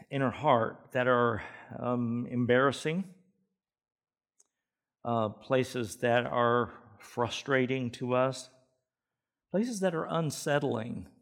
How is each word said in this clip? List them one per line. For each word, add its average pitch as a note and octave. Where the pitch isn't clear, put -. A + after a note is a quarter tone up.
in C#3
our B2+
heart A2+
that B2
are, A#2+
um, A#2+
embarrassing, B2+
uh, A#2
places B2
that A#2+
are A#2+
frustrating B2+
to B2
us, C3
places A3
that F#3
are D#3+
unsettling, C#3+